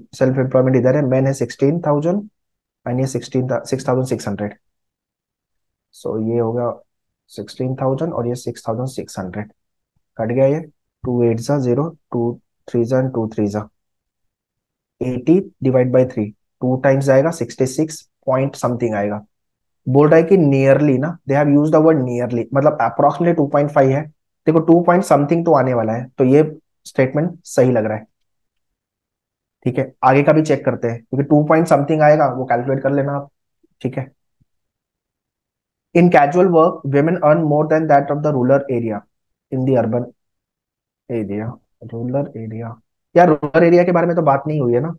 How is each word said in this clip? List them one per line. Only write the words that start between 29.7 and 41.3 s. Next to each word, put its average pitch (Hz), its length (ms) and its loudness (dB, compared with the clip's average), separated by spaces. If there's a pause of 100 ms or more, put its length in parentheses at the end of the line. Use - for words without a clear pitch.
है, 131 140 -4 (120)
आगे 135 200 4
का 151 100 4
भी 156 80 2
check 151 240 -2
करते 120 220 -4
हैं, 117 160 -8
क्योंकि 135 200 -4
टू 147 180 2 (100)
point 165 200 2
something 151 300 2
आएगा, 151 260 4
वो 127 180 -6
calculate 131 380 -2
कर 135 80 0
लेना 143 220 -2
आप। 139 160 -8 (520)
ठीक - 160 -6
है, 131 140 -10 (1800)
in 175 140 6
casual 175 440 4
work, 160 320 2
women 143 400 0
earn 151 220 4
more 147 260 0
than 156 180 0
that 143 240 2
of 147 80 -8
the 151 140 0
rural 135 340 2
area 113 300 -4 (500)
in 131 140 -4
the 131 180 2
urban 120 220 -4 (1040)
area। 110 420 -6 (320)